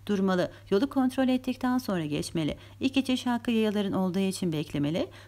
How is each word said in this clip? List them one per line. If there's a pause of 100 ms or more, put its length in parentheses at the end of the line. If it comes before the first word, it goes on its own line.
Durmalı. (180)
Yolu
kontrol
ettikten
sonra
geçmeli. (220)
İlk
geçiş
hakkı
yayaların
olduğu
için
beklemeli. (200)